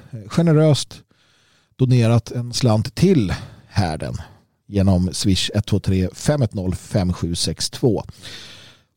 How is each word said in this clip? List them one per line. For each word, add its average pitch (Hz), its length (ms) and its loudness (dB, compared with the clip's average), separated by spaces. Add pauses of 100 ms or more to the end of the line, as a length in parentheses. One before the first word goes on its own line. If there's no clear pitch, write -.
(100)
eh, 110 180 -14
generöst 156 760 2 (720)
donerat 120 540 2
en 120 220 -8
slant 110 420 0
till 135 400 2 (340)
härden 78 480 -4 (500)
genom 95 460 2
Swish - 420 0
ett 95 120 -2
två 98 140 0
tre 95 340 0
fem 147 280 -2
ett 107 120 -2
noll 92 200 -4
fem 90 380 -2
sju 85 220 -6
sex - 360 -6
två. 110 340 -2 (920)